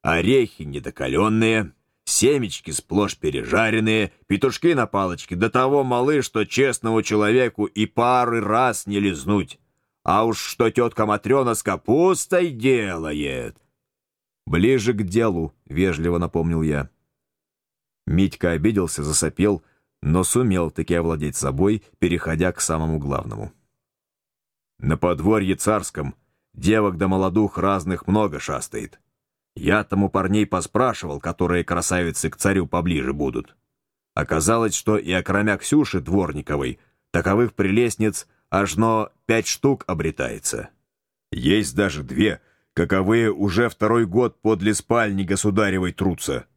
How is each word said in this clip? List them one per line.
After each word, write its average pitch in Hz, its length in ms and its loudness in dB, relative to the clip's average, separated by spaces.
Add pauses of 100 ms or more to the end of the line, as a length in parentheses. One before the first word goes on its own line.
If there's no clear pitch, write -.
Орехи 95 600 0
недокаленные, 87 1120 -2 (320)
семечки 123 640 0
сплошь 92 460 -2
пережаренные, 110 960 0 (140)
петушки 131 460 2
на 123 140 2
палочке 92 480 -4
до 107 140 0
того 135 340 2
малы, 131 380 2
что 107 240 -2
честному 113 560 0
человеку 107 640 2
и 107 200 0
пары 120 560 2
раз 110 460 0
не 101 120 -2
лизнуть. 92 600 -2 (440)
А 104 220 2
уж 110 140 -2
что - 320 0
тетка 117 340 0
Матрена 117 500 0
с - 60 -6
капустой 175 880 2
делает». 98 1040 -2 (880)
«Ближе 113 480 2
к 104 100 -2
делу», 90 500 0 (120)
вежливо 85 520 0
напомнил 82 460 -2
я. 71 260 -2 (1200)
Митька 87 440 0
обиделся, 82 520 0
засопел, 82 580 0 (400)
но 87 220 2
сумел 92 480 0
таки 85 240 -2
овладеть 80 400 -2
собой, 87 480 0 (160)
переходя 85 520 0
к - 100 -8
самому 80 380 -2
главному. 60 540 -6 (1300)
«На 76 180 0
подворье 92 580 2
царском 92 600 -2 (380)
девок 98 440 2
да 95 100 0
молодух 95 500 2
разных 92 500 -2
много 98 320 0
шастает. - 600 -8 (560)
Я 98 280 0
там 101 200 0
у 92 60 2
парней 98 380 0
поспрашивал, 92 720 -4
которые 87 440 -2
красавицы 87 640 -2
к - 80 -12
царю 95 280 0
поближе 78 480 -2
будут. 65 440 -6 (580)
Оказалось, 113 580 0
что 107 240 0
и - 140 -4
окромя 98 460 -2
Ксюши 143 420 0
Дворниковой 73 800 -4 (320)
таковых 101 420 0
прелестниц 107 760 0 (220)
ажно 107 600 0 (140)
пять 110 220 0
штук - 380 0
обретается. 69 840 -6 (600)
Есть 92 440 0
даже 78 280 -2
две, - 380 -2 (320)
каковые 98 600 2
уже 101 340 0
второй 113 380 2
год 110 340 0
подле 107 340 2
спальни 104 500 0
государевой 95 680 0
трутся. 80 540 -4 (120)